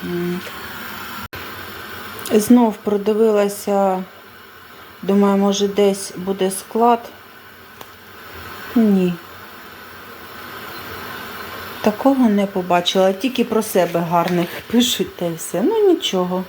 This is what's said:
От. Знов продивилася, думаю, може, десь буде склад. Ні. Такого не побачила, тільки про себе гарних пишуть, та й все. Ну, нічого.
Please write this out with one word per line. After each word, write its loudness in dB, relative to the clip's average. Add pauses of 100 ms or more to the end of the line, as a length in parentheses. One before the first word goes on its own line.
От. -4 (2000)
Знов 6
продивилася, 2 (1000)
думаю, 4
може, 2
десь 2
буде -2
склад. 2 (1800)
Ні. 4 (2750)
Такого 4
не 4
побачила, 2
тільки -2
про 0
себе 0
гарних 0 (220)
пишуть, 0
та -6
й -2
все. -6
Ну, 4
нічого. 0